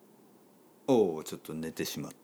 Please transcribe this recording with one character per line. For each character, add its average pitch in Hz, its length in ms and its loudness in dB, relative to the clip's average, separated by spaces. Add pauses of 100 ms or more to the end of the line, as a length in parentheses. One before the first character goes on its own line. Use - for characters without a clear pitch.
(880)
お 101 300 6
う、 78 80 -8
ち - 100 -8
ょ - 20 -12
っ - 40 -14
と 82 120 -10
寝 80 200 -6
て 82 100 -4
し - 160 -6
ま 73 80 -8
っ - 40 -14 (120)